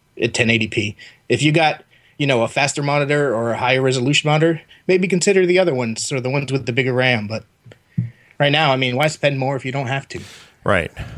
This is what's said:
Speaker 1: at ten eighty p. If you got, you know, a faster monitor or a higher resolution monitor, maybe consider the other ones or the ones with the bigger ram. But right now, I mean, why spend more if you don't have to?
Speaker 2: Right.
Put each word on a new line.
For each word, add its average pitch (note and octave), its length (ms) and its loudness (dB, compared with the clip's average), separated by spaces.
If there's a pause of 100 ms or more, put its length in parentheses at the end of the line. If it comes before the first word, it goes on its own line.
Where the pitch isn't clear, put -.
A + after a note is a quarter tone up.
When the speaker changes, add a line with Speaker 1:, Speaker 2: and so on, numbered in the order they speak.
(220)
Speaker 1:
at A#2+ 120 0
ten A2+ 160 0
eighty A2+ 180 0
p. G#2+ 300 -4 (320)
If B2 120 0
you D3+ 120 2
got, D#3 320 2 (320)
you D3 100 -2
know, B2 160 2
a C3 60 -2
faster C#3+ 340 -2
monitor C#3+ 500 0
or A#2 180 -2
a G#2+ 60 -4
higher B2+ 240 0
resolution C3 480 0
monitor, D#3 320 2 (260)
maybe F#3 200 2
consider F#3+ 380 2
the F3+ 120 2
other F3+ 160 2
ones A#2 380 -4
or C#3 80 -2
the B2 100 -4
ones C#3 220 -2
with C3+ 140 -2
the B2 80 -4
bigger B2+ 200 0
ram. B2 340 0
But A2 180 -8 (920)
right C#3+ 140 2
now, D3 220 4
I - 20 4
mean, B2+ 220 -2
why D3+ 100 2
spend C#3+ 320 -2
more C3+ 160 -2
if B2+ 100 -8
you C3 60 -4
don't C3+ 160 -4
have C3+ 220 -4
to? A#2 100 -12 (460)
Speaker 2:
Right. F#2 260 0 (260)